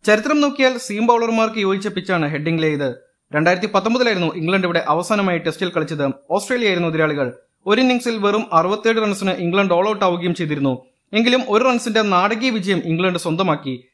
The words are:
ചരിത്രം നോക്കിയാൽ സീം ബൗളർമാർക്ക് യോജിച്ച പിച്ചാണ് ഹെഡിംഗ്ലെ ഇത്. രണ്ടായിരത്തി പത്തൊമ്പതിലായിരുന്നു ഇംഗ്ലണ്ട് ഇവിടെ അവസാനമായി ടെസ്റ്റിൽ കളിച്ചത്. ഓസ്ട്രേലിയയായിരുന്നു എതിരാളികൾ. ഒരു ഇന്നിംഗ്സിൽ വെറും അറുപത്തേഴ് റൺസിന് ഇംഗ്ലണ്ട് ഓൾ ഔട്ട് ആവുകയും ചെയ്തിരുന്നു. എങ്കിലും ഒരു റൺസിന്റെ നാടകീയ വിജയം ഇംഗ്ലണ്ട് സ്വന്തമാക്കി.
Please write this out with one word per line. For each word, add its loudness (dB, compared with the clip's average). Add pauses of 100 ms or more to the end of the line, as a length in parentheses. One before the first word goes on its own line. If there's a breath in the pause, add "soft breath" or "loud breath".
ചരിത്രം 2
നോക്കിയാൽ 2
സീം -4
ബൗളർമാർക്ക് 2
യോജിച്ച 0
പിച്ചാണ് -2
ഹെഡിംഗ്ലെ -2
ഇത്. -2 (400)
രണ്ടായിരത്തി 2
പത്തൊമ്പതിലായിരുന്നു 0
ഇംഗ്ലണ്ട് 0
ഇവിടെ 0
അവസാനമായി 0
ടെസ്റ്റിൽ -4
കളിച്ചത്. -2 (180)
ഓസ്ട്രേലിയയായിരുന്നു 0
എതിരാളികൾ. 0 (340)
ഒരു 2
ഇന്നിംഗ്സിൽ 0
വെറും 0
അറുപത്തേഴ് 2
റൺസിന് -2
ഇംഗ്ലണ്ട് 0
ഓൾ 2
ഔട്ട് -2
ആവുകയും 0
ചെയ്തിരുന്നു. -2 (280)
എങ്കിലും 2
ഒരു 2
റൺസിന്റെ 0
നാടകീയ 2
വിജയം -2
ഇംഗ്ലണ്ട് 0
സ്വന്തമാക്കി. -2 (100)